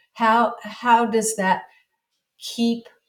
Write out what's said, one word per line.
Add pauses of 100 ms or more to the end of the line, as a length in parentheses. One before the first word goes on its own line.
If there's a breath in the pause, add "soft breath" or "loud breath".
(120 soft breath)
how,
how
does
that (760 soft breath)
keep (240)